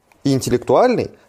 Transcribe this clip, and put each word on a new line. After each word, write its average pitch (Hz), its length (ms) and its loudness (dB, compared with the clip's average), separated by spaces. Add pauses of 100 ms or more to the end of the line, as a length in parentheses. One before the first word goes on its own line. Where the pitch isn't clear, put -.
(240)
и 139 80 0
интеллектуальный, 135 800 0 (180)